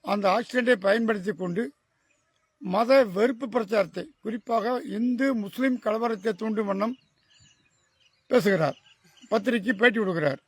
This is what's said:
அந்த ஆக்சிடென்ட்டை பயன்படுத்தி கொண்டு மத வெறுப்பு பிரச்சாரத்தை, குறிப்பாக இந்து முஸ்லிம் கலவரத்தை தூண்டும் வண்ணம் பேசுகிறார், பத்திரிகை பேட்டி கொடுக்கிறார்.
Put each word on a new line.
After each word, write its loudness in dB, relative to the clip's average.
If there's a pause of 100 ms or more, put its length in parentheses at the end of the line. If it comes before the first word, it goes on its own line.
அந்த 0
ஆக்சிடென்ட்டை 2
பயன்படுத்தி 0
கொண்டு -4 (960)
மத 4 (100)
வெறுப்பு 0
பிரச்சாரத்தை, -2 (160)
குறிப்பாக -2 (140)
இந்து 0
முஸ்லிம் -2
கலவரத்தை -2
தூண்டும் -4
வண்ணம் -2 (1300)
பேசுகிறார், 2 (480)
பத்திரிகை 0
பேட்டி -6
கொடுக்கிறார். -2